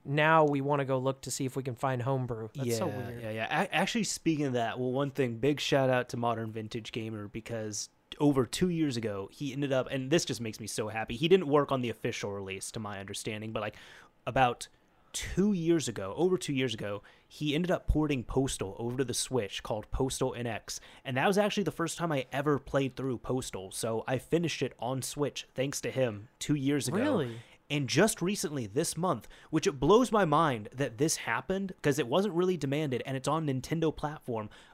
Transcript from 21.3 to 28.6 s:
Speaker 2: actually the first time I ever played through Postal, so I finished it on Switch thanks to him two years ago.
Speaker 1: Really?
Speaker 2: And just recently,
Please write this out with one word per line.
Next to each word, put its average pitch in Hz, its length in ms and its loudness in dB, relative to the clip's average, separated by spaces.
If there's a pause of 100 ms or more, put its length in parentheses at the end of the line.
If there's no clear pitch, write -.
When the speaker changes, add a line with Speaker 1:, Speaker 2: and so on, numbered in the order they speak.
Speaker 2:
actually 208 260 2
the 156 80 0
first 165 260 -4
time 170 140 0
I 135 200 -2
ever 143 260 2
played 135 380 -2
through 131 220 -4
Postal, 104 520 -4
so 113 360 -4
I 127 120 0
finished 160 440 0
it 127 160 -4
on 127 240 -2
Switch - 520 -4
thanks 139 280 -2
to 123 80 -4
him 113 380 -2 (100)
two - 160 0
years 143 320 2
ago. 143 120 0
Speaker 1:
Really? 165 420 0 (280)
Speaker 2:
And 143 200 0
just 170 340 4
recently, 151 460 -4